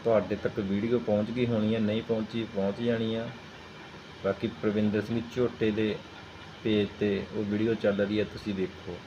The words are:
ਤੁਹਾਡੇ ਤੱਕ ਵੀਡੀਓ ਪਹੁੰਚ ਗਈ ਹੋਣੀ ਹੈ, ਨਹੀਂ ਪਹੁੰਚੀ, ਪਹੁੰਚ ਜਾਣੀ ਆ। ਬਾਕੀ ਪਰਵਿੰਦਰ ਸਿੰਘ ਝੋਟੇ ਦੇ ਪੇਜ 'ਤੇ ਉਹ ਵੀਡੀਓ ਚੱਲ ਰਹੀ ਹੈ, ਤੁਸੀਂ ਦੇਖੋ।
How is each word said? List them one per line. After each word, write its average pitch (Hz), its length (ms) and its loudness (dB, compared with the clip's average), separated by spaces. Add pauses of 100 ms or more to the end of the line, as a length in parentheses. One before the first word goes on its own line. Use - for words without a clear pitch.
ਤੁਹਾਡੇ 107 320 4
ਤੱਕ - 240 -2
ਵੀਡੀਓ 104 400 2
ਪਹੁੰਚ 107 320 2
ਗਈ 120 140 2
ਹੋਣੀ 110 300 2
ਹੈ, 113 40 0
ਨਹੀਂ 107 240 2
ਪਹੁੰਚੀ, 113 400 -2 (120)
ਪਹੁੰਚ 101 260 0
ਜਾਣੀ 113 340 2
ਆ। 113 120 -4 (960)
ਬਾਕੀ 98 240 0 (140)
ਪਰਵਿੰਦਰ 107 400 2
ਸਿੰਘ 117 200 0 (140)
ਝੋਟੇ 117 360 2
ਦੇ 107 240 2 (680)
ਪੇਜ 104 240 4 (120)
'ਤੇ 101 340 2
ਉਹ 110 100 -2
ਵੀਡੀਓ 104 300 2
ਚੱਲ 104 280 2
ਰਹੀ 104 180 2
ਹੈ, 101 40 4
ਤੁਸੀਂ 98 300 -4
ਦੇਖੋ। 87 540 -4